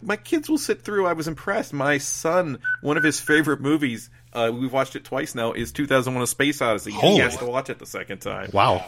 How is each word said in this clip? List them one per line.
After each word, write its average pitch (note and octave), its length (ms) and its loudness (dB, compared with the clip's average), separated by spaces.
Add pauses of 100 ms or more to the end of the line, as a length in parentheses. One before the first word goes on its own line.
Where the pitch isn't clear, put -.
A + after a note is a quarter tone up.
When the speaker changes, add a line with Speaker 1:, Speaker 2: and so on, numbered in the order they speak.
Speaker 1:
my G#3 160 -2
kids D#4 320 -4
will D#4 80 2
sit A3+ 240 -2
through. G3+ 240 0
I F3 80 2
was D#3+ 160 -4
impressed. G3 420 -4
My C#3+ 260 0
son, D#3+ 640 -2 (220)
one D3 160 0
of D#3+ 60 0
his D3+ 180 2
favorite D3+ 400 2
movies, C#3 480 0 (240)
uh, A#2 200 0
we've B2+ 200 -4
watched C3 240 0
it - 80 -16
twice - 280 -4
now, A#2 200 -2
is A#2 180 -6
two D3 160 -4
thousand B2+ 260 2
one: B2 100 0
A A#2 40 0
Space C#3+ 340 0
Odyssey. A2 300 0
Speaker 2:
Holy. D3 220 6
Speaker 1:
He F3+ 60 8
has A#2+ 180 2
to B2 80 -6
watch B2+ 240 -4
it A2+ 100 -8
the - 60 -18
second F#2+ 340 -10
time. G2 320 -8
Speaker 2:
Wow. G2 360 4